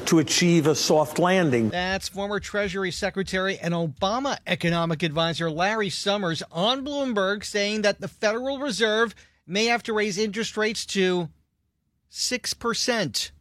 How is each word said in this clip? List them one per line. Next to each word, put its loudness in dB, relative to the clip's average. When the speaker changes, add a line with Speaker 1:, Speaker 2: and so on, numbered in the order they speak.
Speaker 1:
to 4
achieve 4
a 6
soft 2
landing. 4
Speaker 2:
That's -4
former -4
Treasury -4
Secretary -2
and -2
Obama 0
economic 0
advisor 0
Larry 0
Summers -2
on 0
Bloomberg -2
saying -2
that 2
the -8
Federal -2
Reserve 0
may 0
have 0
to -4
raise 0
interest -2
rates -2
to 0
six -4
percent -2